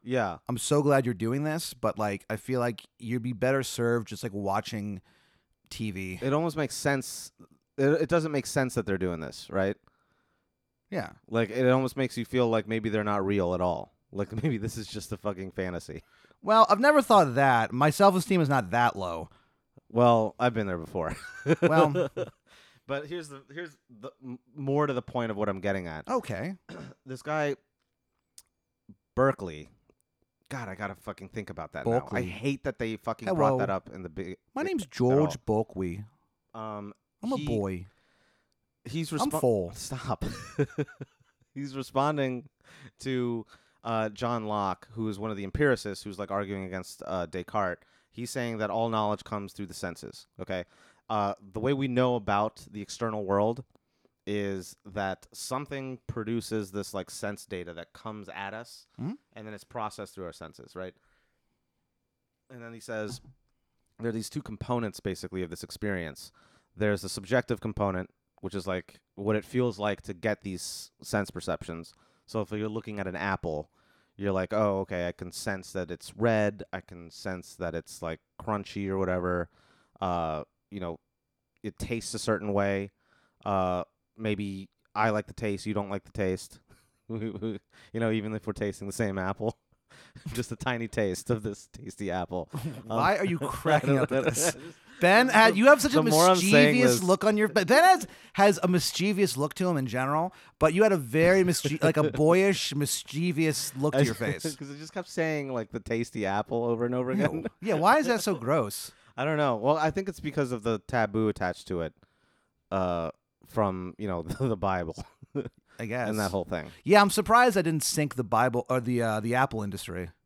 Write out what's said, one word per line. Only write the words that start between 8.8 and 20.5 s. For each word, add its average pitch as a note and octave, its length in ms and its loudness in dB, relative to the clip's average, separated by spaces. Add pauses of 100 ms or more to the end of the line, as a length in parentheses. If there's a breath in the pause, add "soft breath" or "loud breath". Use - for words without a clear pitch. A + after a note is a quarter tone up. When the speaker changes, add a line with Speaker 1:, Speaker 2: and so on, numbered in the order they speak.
Speaker 1:
they're G2 120 0
doing F2 220 -2
this, - 300 -10
right? G2 260 2 (1120)
Speaker 2:
Yeah. B2+ 200 -6 (200)
Speaker 1:
Like, A2+ 200 0
it B2+ 200 4
almost C3 280 2
makes C3 200 -2
you B2 80 -4
feel B2 240 2
like A2+ 180 2
maybe A2 220 -2
they're G#2+ 140 0
not G#2 220 0
real G2 280 2
at F2+ 80 -2
all. F2+ 320 0 (200)
Like, G2 180 -6
<laughs> A2 120 -6
maybe C#3 140 0
this G#2 200 -6
is G#2+ 100 -10
just - 240 -10
a G#2 60 -6
fucking F#2+ 340 -6
fantasy. F2 520 -6 (380 soft breath)
Speaker 2:
Well, A3 280 6
I've G#3 100 6
never D4 220 8
thought F3+ 340 6
that. A#2+ 380 4
My C3+ 160 4
self-esteem F#3 500 6
is D#3 100 4
not A#2+ 220 0
that A#2+ 240 4
low. E2+ 340 -4 (600)
Speaker 1:
Well, A#2 500 4
I've B2 140 2